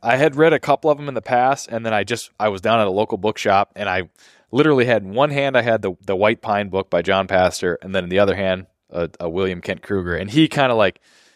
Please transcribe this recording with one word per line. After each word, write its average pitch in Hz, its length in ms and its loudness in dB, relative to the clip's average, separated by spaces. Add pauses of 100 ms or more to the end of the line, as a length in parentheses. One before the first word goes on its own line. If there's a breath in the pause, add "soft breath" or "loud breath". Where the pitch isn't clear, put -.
I 120 160 2
had 143 180 2
read 160 160 4
a 143 80 2
couple 143 320 0
of 143 60 2
them 147 100 -10
in 135 60 -10
the 113 80 -6
past, 131 500 0
and 113 140 -6
then 110 80 -2
I 101 100 0
just, 110 360 -8
I 107 100 0
was 95 100 -6
down 110 200 2
at 104 80 2
a 95 40 -2
local 107 280 -2
bookshop, 101 560 0
and 101 120 -6
I 92 220 -4 (420 soft breath)
literally 135 340 2
had 110 180 2
in 95 100 -12
one 139 160 2
hand, 139 280 -2
I 120 40 4
had 113 220 0
the, 95 100 -2 (120)
the 98 100 -2
White 107 260 2
Pine 104 280 -2
book 95 200 -4
by 87 120 0
John 95 260 0
Pastor, 92 540 2
and 95 140 -10
then 92 80 0
in 87 60 -8
the 95 100 2
other 98 160 4
hand, 92 300 -2 (240)
a, 85 200 -4 (120)
a 85 80 -6
William 90 320 -4
Kent 92 220 -8
Krueger. 87 320 -4
And 95 140 -6
he 147 200 4
kinda, 135 260 0
like, 101 240 2 (360 soft breath)